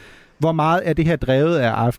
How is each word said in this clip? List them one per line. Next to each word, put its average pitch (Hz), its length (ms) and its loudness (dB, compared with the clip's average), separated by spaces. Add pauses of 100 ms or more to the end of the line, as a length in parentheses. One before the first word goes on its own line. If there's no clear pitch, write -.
(380)
hvor 160 140 0
meget 160 320 0
er 165 100 -2
det 151 120 0
her 165 100 0
drevet 143 420 0
af 120 140 0
A 117 180 0
F - 100 -4